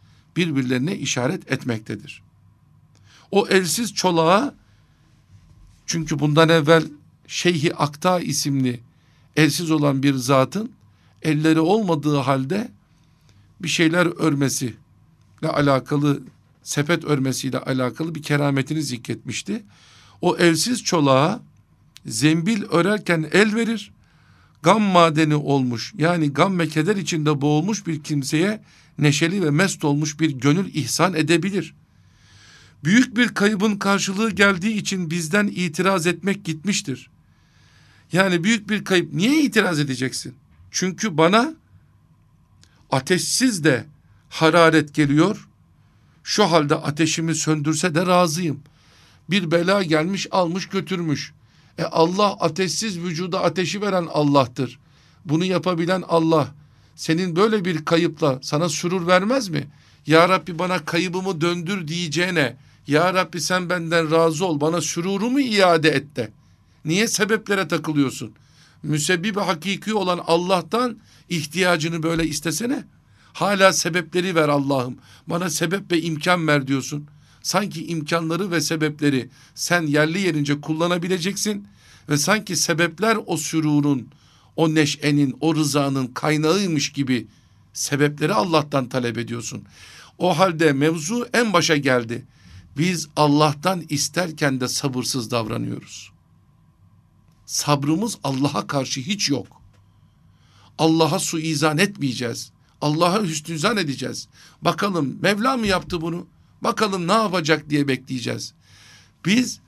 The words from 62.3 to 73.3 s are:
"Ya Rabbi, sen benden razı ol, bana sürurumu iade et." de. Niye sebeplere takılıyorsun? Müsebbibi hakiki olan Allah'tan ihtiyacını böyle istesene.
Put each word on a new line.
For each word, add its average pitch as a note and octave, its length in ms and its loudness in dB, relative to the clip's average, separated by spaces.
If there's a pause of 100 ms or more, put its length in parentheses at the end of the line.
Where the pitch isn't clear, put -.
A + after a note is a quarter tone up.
"Ya E3+ 280 2
Rabbi, F3 260 -2
sen F3+ 300 -2
benden E3 400 0
razı E3 340 2
ol, D#3 160 0
bana D#3+ 200 0
sürurumu G3 600 -2
iade F#3 480 4
et." C#3+ 280 -2
de. A2 140 -6 (540)
Niye F#3+ 240 0
sebeplere G3+ 600 -2
takılıyorsun? D3 640 -4 (500)
Müsebbibi F3 580 -2
hakiki F#3 540 -4
olan F3+ 320 -2
Allah'tan F3+ 720 0 (300)
ihtiyacını E3+ 760 -2
böyle E3 240 0
istesene. E3+ 580 -4 (480)